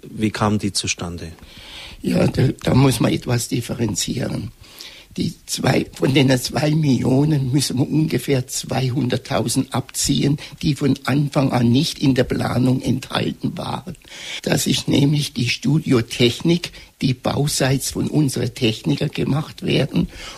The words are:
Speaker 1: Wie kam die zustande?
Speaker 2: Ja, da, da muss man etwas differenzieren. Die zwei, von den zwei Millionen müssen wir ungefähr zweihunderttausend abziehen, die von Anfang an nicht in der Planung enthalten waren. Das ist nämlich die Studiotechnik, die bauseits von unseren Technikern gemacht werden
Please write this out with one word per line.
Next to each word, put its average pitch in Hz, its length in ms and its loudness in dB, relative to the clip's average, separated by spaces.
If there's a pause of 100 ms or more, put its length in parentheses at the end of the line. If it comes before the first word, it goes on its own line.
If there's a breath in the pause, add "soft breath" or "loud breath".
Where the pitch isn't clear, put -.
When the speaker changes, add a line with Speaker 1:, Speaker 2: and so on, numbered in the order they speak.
Speaker 1:
Wie 110 280 -4
kam 104 280 0
die 101 140 -2
zustande? 87 600 -6 (680 loud breath)
Speaker 2:
Ja, - 260 2
da, - 220 2 (140)
da 165 120 2
muss 131 260 6
man 127 120 2
etwas 120 360 -2
differenzieren. 120 1040 -4 (680 loud breath)
Die - 160 -2 (100)
zwei, - 480 0
von - 220 0
den 135 160 6 (100)
zwei 147 300 -2
Millionen 135 800 2
müssen 135 240 0
wir 135 100 2
ungefähr 143 600 0
zweihunderttausend 127 1300 -2
abziehen, 143 640 0 (240 loud breath)
die 156 120 2
von 139 300 2
Anfang 139 480 2
an 117 180 4
nicht 135 280 2
in 135 160 4
der 123 100 4
Planung - 560 0
enthalten - 800 -2
waren. - 360 -8 (460 loud breath)
Das - 260 0
ist - 220 0
nämlich 143 460 2
die 120 160 0
Studiotechnik, 143 1200 2 (300 loud breath)
die 135 120 2
bauseits 135 800 0
von - 160 -2
unseren 123 460 0
Technikern 139 560 0
gemacht 139 520 -2
werden - 460 0 (300 loud breath)